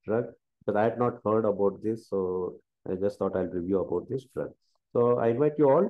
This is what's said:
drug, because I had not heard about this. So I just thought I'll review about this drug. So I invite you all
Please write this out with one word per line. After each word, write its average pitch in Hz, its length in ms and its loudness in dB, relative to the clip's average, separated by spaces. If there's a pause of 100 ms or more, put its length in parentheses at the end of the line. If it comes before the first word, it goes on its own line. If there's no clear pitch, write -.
drug, 117 200 -2 (400)
because 104 140 0
I 107 40 4
had 117 140 0
not 120 260 0
heard 110 220 2
about 98 380 0
this. 113 260 -6
So 92 460 -4 (340)
I 92 60 -4
just 98 240 -4
thought 95 160 -2
I'll 92 100 -2
review 90 340 -2
about 87 300 -4
this 131 240 -8
drug. 73 160 -6 (440)
So 120 260 2
I 117 100 0
invite 147 280 2
you 147 120 6
all 170 200 6